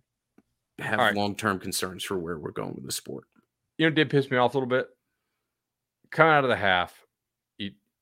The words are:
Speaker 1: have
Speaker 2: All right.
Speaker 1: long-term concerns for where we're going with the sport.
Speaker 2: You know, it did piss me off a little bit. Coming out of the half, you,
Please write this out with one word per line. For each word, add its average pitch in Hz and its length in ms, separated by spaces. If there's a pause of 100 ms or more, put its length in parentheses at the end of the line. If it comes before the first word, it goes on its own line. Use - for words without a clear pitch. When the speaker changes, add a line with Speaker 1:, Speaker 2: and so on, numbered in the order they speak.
(800)
Speaker 1:
have 107 200
Speaker 2:
All 120 60
right. 101 100
Speaker 1:
long-term 101 440
concerns 92 440
for 101 140
where 85 200
we're 73 140
going 50 240
with 64 100
the - 60
sport. - 340 (520)
Speaker 2:
You 160 80
know, 165 40
it 151 60
did 156 140
piss 139 200
me 127 80
off 123 160
a 143 40
little 131 120
bit. 127 200 (1200)
Coming 160 220
out 143 100
of 131 60
the 113 60
half, 92 380 (640)
you, 101 140 (300)